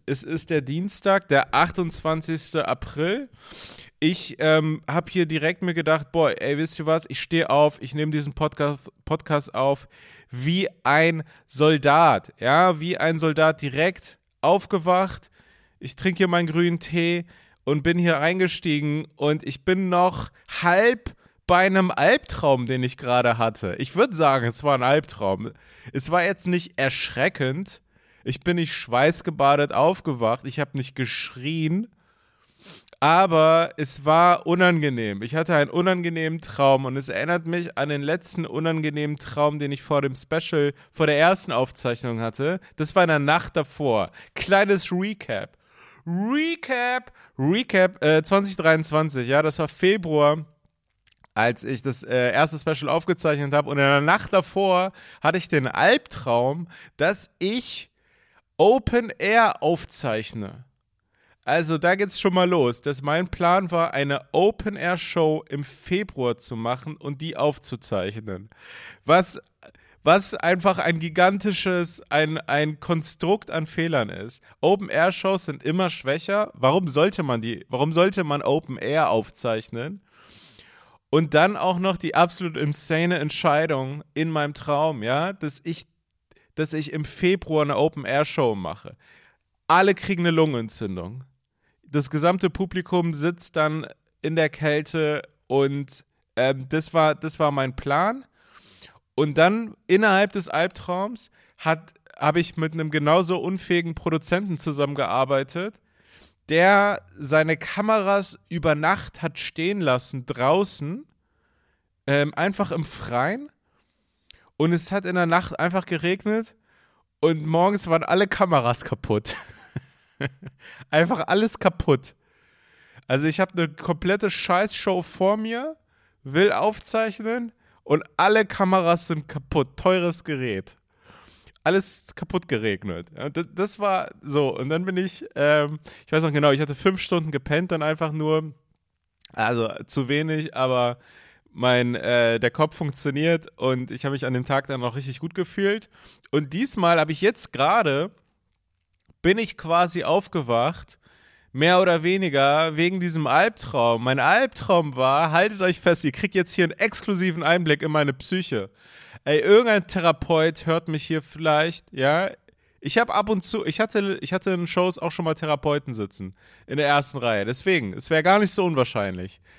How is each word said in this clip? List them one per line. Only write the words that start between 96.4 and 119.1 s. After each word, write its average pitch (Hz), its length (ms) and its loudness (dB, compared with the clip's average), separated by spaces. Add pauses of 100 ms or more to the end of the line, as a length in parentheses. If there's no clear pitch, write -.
das 156 260 -2
war, 156 220 4
das - 240 -8
war 151 120 2
mein 135 260 -4
Plan. 190 480 -2 (920)
Und 147 220 0
dann 214 380 2 (120)
innerhalb 196 460 4
des 180 160 -4
Albtraums 185 800 -6 (260)
hat, 160 360 -4 (240)
hab 151 180 0
ich 170 220 -2
mit 160 160 -2
einem 160 180 -4
genauso 160 460 2
unfähigen 175 580 -2
Produzenten 170 600 -2
zusammengearbeitet, 139 1200 -2 (720)
der 196 520 4 (160)
seine 156 380 2
Kameras 202 800 -2 (120)
über 160 260 0
Nacht 165 460 -2
hat - 180 -6
stehen 190 400 -4
lassen 131 460 -2
draußen, 156 800 -2 (1000)
ähm, 143 260 0
einfach 196 400 -2
im 156 100 -4
Freien. 175 640 -4 (1080)
Und 160 160 2
es 165 180 0
hat 190 140 -2
in 180 100 -4
der 175 120 2
Nacht 170 340 0
einfach 175 240 -2
geregnet 196 720 -4 (640)
und 156 240 2
morgens 180 420 2
waren 165 160 2
alle 190 240 2
Kameras 143 560 0
kaputt. - 560 -4